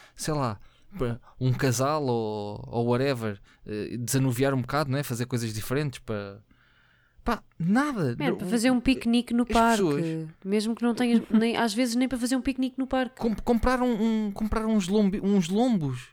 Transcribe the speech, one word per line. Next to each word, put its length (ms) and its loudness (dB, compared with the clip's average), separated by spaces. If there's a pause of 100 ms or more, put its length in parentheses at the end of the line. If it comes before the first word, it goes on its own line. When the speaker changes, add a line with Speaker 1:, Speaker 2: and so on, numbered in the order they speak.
(160)
Speaker 1:
sei 160 -4
lá, 260 -2 (380)
para 240 -4 (180)
um 140 2
casal 540 2
ou, 600 -2
ou 200 0
whatever, 520 0 (280)
eh, 320 -6
desanuviar 560 2
um 80 0
bocado, 280 -2
não 80 0
é? 40 -2
Fazer 240 -4
coisas 260 -4
diferentes 460 -4
para 420 -8 (840)
pá, 180 -2 (160)
nada. 600 0
Speaker 2:
Man, 120 0
Speaker 1:
Não, 60 0
Speaker 2:
para 120 -6
fazer 220 2
um 100 4
piquenique 520 0
no 120 2
Speaker 1:
as 40 -12
Speaker 2:
parque. 340 4
Speaker 1:
pessoas 460 0 (160)
Speaker 2:
Mesmo 300 0
que 80 -10
não 120 2
tenhas, 360 2
nem, 260 2
às 160 0
vezes 240 0
nem 100 2
para 120 -4
fazer 180 0
um 60 -2
piquenique 360 -4
no 80 -2
parque. 300 -2
Speaker 1:
Com-, 200 -2
compraram 540 2
um, 400 0
compraram 440 -2
uns 140 2
lombi-, 340 2
uns 260 4
lombos, 640 0